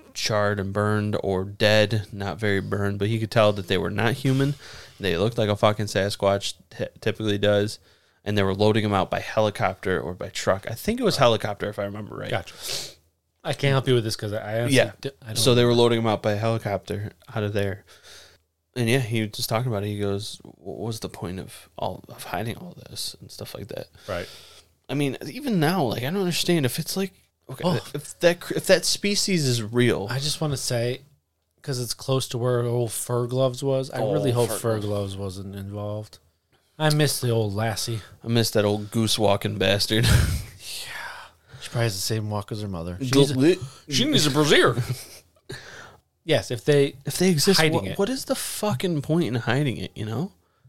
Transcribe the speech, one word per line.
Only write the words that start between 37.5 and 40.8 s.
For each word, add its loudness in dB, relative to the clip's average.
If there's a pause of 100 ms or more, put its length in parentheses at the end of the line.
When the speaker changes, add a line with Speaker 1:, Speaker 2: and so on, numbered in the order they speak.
Speaker 2:
lassie. -4 (220)
Speaker 1:
I -10
miss 4
that 4
old 0
goose 2
walking 2
bastard. 2
<laughs> 6 (440)
Speaker 2:
Yeah. -14